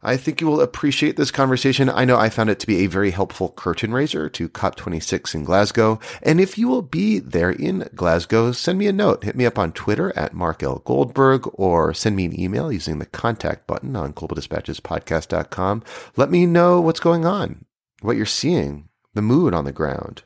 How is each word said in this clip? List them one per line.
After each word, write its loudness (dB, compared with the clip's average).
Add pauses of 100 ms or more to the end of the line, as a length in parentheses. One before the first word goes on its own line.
I -2
think -4
you -2
will 2
appreciate 0
this 0
conversation. 2
I 2
know 4
I 4
found 0
it 0
to -8
be 4
a 0
very 0
helpful -4
curtain -4
raiser -2
to -6
cop -4
twenty-six -6
in -4
Glasgow. 2 (240)
And 4
if 0
you 0
will 0
be 0
there 0
in -4
Glasgow, 2
send -2
me 2
a 2
note. 2
Hit -4
me 0
up 0
on 0
Twitter -2
at -4
Mark -4
L -4
Goldberg, 2
or 2
send 0
me 0
an -4
email -2
using -4
the -8
contact -4
button -6
on -4
global -8
dispatches -8
podcast -4
dot -4
com. -2 (340)
Let 2
me 4
know 4
what's 0
going 2
on, -4 (360)
what -2
you're 0
seeing, -2 (240)
the 0
mood 4
on 0
the -6
ground -6